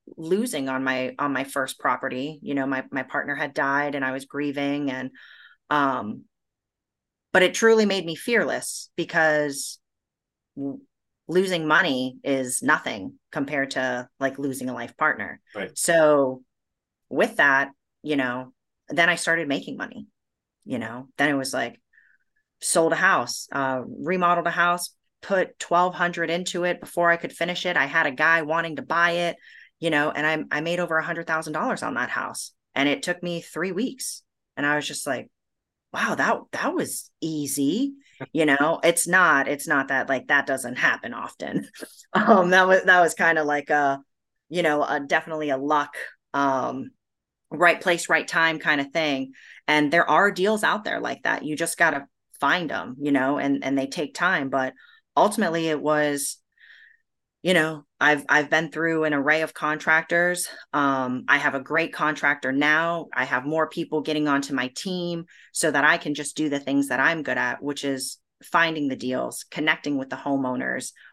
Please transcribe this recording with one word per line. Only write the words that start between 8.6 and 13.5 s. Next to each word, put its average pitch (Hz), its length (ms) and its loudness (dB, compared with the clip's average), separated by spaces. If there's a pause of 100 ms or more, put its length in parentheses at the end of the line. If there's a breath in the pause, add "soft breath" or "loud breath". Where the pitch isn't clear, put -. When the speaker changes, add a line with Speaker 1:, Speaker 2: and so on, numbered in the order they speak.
Speaker 1:
because 151 840 0 (800)
w-, 139 240 -8 (480)
losing 175 380 0
money 135 580 2
is 131 380 -2
nothing 127 560 -2 (120)
compared 139 420 -4